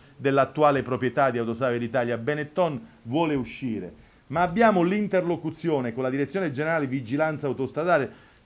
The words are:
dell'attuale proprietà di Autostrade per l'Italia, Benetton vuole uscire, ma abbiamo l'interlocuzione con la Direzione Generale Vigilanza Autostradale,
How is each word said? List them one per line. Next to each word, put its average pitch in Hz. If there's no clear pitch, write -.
dell'attuale 139
proprietà 127
di 120
Autostrade 117
per 120
l'Italia, 120
Benetton 147
vuole 147
uscire, 113
ma 160
abbiamo 185
l'interlocuzione 165
con 127
la 131
Direzione 143
Generale 151
Vigilanza 143
Autostradale, 135